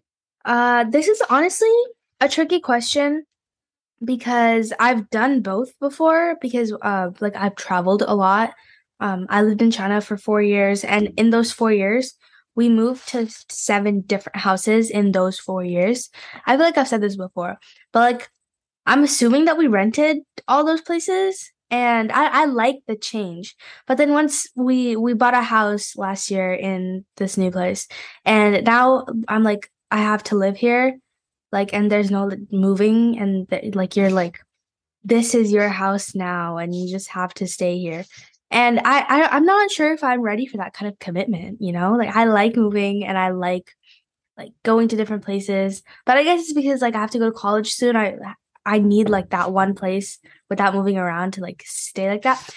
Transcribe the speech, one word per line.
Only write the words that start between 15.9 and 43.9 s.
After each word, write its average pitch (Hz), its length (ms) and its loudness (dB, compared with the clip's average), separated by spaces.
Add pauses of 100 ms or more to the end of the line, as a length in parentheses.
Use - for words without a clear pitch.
I 240 100 4
feel 311 100 4
like 330 120 0
I've 262 100 2
said 226 140 -2
this 202 140 -2
before, 185 420 -8 (360)
but, 233 60 4
like, 240 300 2 (580)
I'm 285 160 4
assuming 277 420 4
that 320 120 2
we 330 100 4
rented 226 500 2 (300)
all 285 180 2
those 320 160 0
places, 370 720 -4 (180)
and 240 420 0
I, 277 320 2
I - 20 2
like 262 320 0 (100)
the 220 80 -6
change. 196 600 -10 (300)
But 262 120 -2
then 285 160 4
once 294 420 0
we, 247 400 0
we 233 180 0
bought 240 200 2
a 247 80 2
house 214 540 -2
last 196 360 -6
year 185 220 0
in 185 520 -6 (120)
this 196 200 -4
new 185 140 2
place, 180 360 -4 (380)
and 208 400 4
now 254 400 4 (220)
I'm 220 160 0
like, 208 260 -2 (220)
I 214 60 0
have 214 260 0
to - 120 -2
live 196 220 0
here, 247 400 2 (540)
like, 202 200 -2
and 208 200 0
there's 208 180 2
no, 196 160 0
like, 202 140 -6 (120)
moving, 214 680 2
and 196 280 -2
th-, 202 280 -4
like, 185 200 -2
you're 196 140 4
like, 180 300 -2 (640)
"This 233 320 2
is 220 160 2
your 208 180 2
house 196 460 -4
now, 175 420 -4
and 170 160 -6
you 180 160 -6
just 190 200 -8
have 180 260 -6
to 190 100 -8
stay 180 320 -4
here." 170 260 -8 (460)
And 240 300 2
I, 262 200 2
I, 294 360 2
I'm 294 100 4
not 403 260 4
sure 311 220 0
if 311 100 -6
I'm 247 180 0
ready 214 240 -2
for 254 120 -10
that 185 160 -8
kind 208 160 -8
of 202 100 -12
commitment, 185 640 -6
you 180 120 -4
know? 180 200 0
Like, 240 220 0
I 226 100 4
like 220 300 4
moving, 202 500 0
and 190 120 -4
I 185 140 0
like, 180 420 -4 (640)